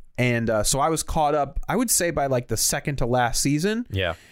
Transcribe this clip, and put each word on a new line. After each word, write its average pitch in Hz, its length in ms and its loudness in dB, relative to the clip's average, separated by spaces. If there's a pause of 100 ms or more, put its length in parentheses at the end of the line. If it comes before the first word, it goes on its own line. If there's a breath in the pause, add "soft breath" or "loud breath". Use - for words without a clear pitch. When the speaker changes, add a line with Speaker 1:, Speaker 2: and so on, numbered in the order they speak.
(180)
Speaker 1:
and, 120 320 2
uh, 107 140 2
so 135 160 0
I 151 100 2
was 156 140 0
caught 151 320 0
up, 143 240 -2 (100)
I 151 60 0
would 240 160 0
say, 170 200 0
by, 147 160 -2
like, 127 200 -2
the 113 100 -2
second 143 400 -2
to 135 80 0
last 120 360 0
season. 196 480 0
Speaker 2:
Yeah. 90 260 0 (160 loud breath)